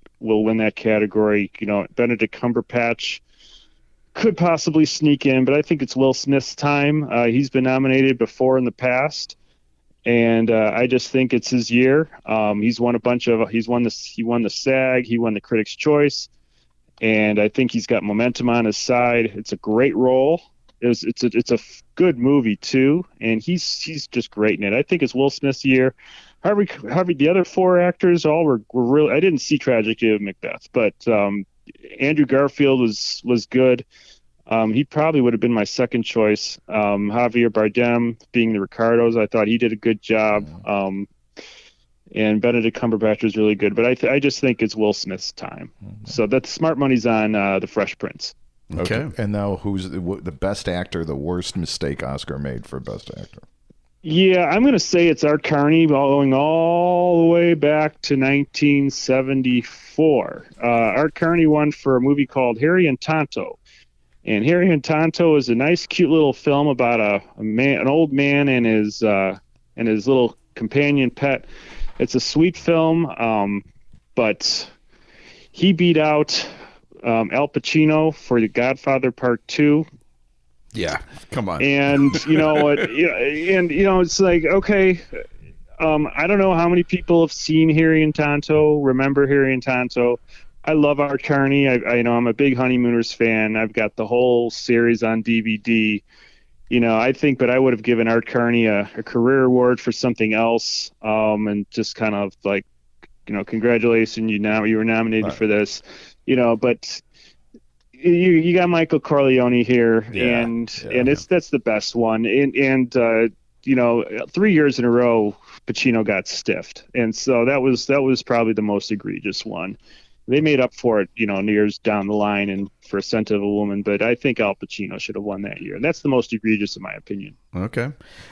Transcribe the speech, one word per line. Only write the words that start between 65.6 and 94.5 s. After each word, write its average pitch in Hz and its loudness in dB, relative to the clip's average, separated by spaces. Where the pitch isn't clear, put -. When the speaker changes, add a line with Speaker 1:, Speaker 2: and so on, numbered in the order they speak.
Speaker 1:
cute 165 0
little 156 4
film 143 0
about 120 0
a, 104 0
a 107 -8
man, 113 0
an 120 0
old 151 2
man 143 2
and 123 2
his, 110 0
uh, 98 0
and 117 -4
his 107 0
little 127 2
companion 139 0
pet. 139 -4
It's 127 -4
a 123 2
sweet 170 0
film, 160 0
um, 104 -4
but - -2
he 190 2
beat 170 2
out, 151 0
um, 113 0
Al 139 -2
Pacino 156 0
for - -2
The 110 0
Godfather 131 -2
Part 123 -4
Two. 147 2
Speaker 3:
Yeah, 82 -6
come 110 -6
on. 82 -6
Speaker 1:
And 139 0
you 156 2
know 151 2
what? 147 0
Speaker 3:
<laughs> 117 -10
Speaker 1:
You 160 2
know, 123 -2
and, 165 0
you 165 0
know, 190 2
it's 175 0
like, 175 2
okay, 190 2
um, 151 0
I 151 -2
don't 202 2
know 190 4
how 170 2
many 180 4
people 175 2
have 165 2
seen 160 2
Harry 160 4
and 156 0
Tonto, 151 2
remember 139 2
Harry 135 2
and 127 -4
Tonto. 123 0
I 151 0
love 147 2
Art 139 -2
Carney. 139 2
I, 127 2
I, 120 -2
you 120 2
know, 117 2
I'm 120 2
a 117 0
big 139 2
Honeymooners 123 0
fan. 110 0
I've 110 -4
got 107 -4
the 107 -6
whole 120 2